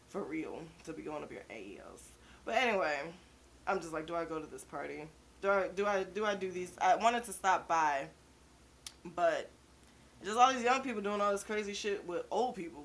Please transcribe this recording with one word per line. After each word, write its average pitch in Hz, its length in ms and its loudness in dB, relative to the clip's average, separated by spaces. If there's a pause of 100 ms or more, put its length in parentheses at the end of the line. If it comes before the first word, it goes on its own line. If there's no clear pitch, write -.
For 202 120 -6
real, 135 380 -6 (260)
to 160 80 -10
be - 80 -10
going 147 220 -8
up 110 80 -14
your 104 180 -12
ass. 98 640 -14 (340)
But 226 100 -2
anyway, 190 440 2 (680)
I'm 190 120 2
just 165 140 -8
like, 156 140 -4
"Do 170 80 -6
I 165 100 -2
go 156 140 -6
to 147 80 -10
this 131 160 -14
party? 151 440 -10 (340)
Do 196 80 0
I, 196 200 4
do 190 160 0
I, 196 180 2
do 190 220 -4
I 202 100 2
do 190 160 -4
these?" 180 300 -6
I 185 140 8
wanted 233 300 4
to 196 80 -4
stop 185 340 2
by, 156 400 2 (1080)
but 160 340 4 (760)
just 208 140 -2
all 254 160 10
these 240 100 0
young 254 180 4
people 240 200 -4
doing 208 200 0
all 202 100 4
this 196 120 0
crazy 208 300 -4
shit 202 340 -2
with 175 240 -4
old 233 240 0
people, 160 300 -10